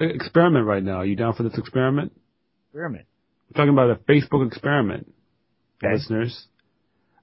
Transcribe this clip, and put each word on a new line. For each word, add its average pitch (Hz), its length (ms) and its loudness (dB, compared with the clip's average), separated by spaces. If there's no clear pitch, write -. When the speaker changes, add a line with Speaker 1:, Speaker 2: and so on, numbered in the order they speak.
Speaker 1:
e-, 160 40 0
experiment 156 600 2
right 98 180 0
now. 95 140 -4
Are 92 80 -4
you 101 100 -2
down 113 180 -2
for 117 100 -4
this 113 140 -4
experiment? 131 560 -2
Speaker 2:
Experiment. 143 360 -12
Speaker 1:
We're - 80 -6
talking 143 160 4
about 127 180 4
a 107 40 2
Facebook 139 520 0
experiment, 135 640 -4
Speaker 2:
Okay. 101 100 0
Speaker 1:
listeners. 113 540 -4